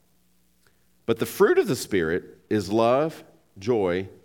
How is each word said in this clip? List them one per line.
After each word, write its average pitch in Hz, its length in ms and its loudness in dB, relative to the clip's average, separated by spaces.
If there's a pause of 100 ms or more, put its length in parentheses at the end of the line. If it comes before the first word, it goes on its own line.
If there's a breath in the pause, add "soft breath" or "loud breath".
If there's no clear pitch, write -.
(1040)
But 117 140 0
the 120 80 -2
fruit 330 320 4
of 349 80 0
the 156 100 0
Spirit 85 640 -4 (100)
is 98 240 -2
love, 123 500 2 (360)
joy, 98 500 -2 (160)